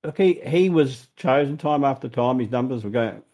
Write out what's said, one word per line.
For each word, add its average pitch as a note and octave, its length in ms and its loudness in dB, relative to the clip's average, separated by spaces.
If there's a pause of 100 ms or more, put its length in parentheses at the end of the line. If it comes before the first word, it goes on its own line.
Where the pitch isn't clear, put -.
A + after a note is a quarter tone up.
look, D#3 140 -8
he, F#3+ 180 4 (120)
he F3+ 240 2
was C#3+ 460 0
chosen C#3+ 420 2
time D3 260 0
after C3 240 -2
time. B2+ 300 0
His A2+ 120 -4
numbers B2 340 -4
were G2+ 60 -8
going A2+ 320 -4 (120)